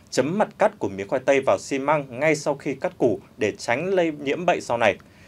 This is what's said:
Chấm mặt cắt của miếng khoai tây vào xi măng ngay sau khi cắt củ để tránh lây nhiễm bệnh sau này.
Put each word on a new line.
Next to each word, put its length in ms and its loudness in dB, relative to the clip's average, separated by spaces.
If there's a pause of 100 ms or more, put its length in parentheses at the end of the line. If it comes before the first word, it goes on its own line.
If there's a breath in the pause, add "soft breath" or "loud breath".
Chấm 280 0
mặt 100 2 (100)
cắt 220 2
của 100 -2
miếng 180 -6
khoai 180 -2
tây 200 4
vào 140 4
xi 200 -4
măng 400 -2
ngay 160 2
sau 200 -2
khi 200 -6
cắt 220 -6
củ 220 2 (180)
để 140 0
tránh 420 -2
lây 180 2
nhiễm 340 -4
bệnh 160 2
sau 160 -4
này. 200 2 (300 soft breath)